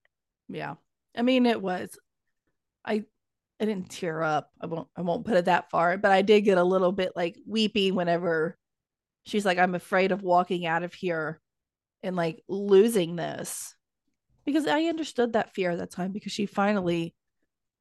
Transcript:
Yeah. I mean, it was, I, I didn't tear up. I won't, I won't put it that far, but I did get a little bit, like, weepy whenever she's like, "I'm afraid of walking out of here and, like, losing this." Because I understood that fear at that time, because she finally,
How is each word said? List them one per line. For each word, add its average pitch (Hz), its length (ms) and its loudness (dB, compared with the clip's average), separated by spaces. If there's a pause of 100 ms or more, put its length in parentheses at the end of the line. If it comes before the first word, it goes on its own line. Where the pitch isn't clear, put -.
(480)
Yeah. 156 260 -10 (420)
I 233 60 -4
mean, 247 240 2
it 220 140 0
was, 185 360 -8 (880)
I, 214 200 -4 (560)
I 214 40 -2
didn't 196 260 -4
tear 160 320 -6
up. 151 280 -2 (100)
I 170 60 -10
won't, 165 300 -8
I 175 60 -8
won't 165 240 -4
put 214 100 2
it 180 80 4
that 180 260 0
far, 175 280 0
but 208 120 2
I 190 120 6
did 208 180 6
get 196 180 4
a 175 60 4
little 185 260 2
bit, 196 240 -2
like, 170 220 -4 (100)
weepy 208 460 0
whenever 170 640 0 (680)
she's 208 200 -2
like, 180 140 0
"I'm 180 160 2
afraid 185 360 0
of 202 120 -4
walking 175 440 0
out 165 180 -2
of 170 100 -10
here 160 460 -6 (640)
and, 185 140 -6
like, 170 320 -4
losing 196 640 4
this." - 640 -8 (680)
Because 294 220 0
I 302 180 2
understood 285 500 -2
that - 200 -2
fear 180 160 -2
at 175 80 -4
that 180 140 -10
time, 185 180 -6
because 202 220 -10
she 202 140 -4
finally, 180 680 -2 (680)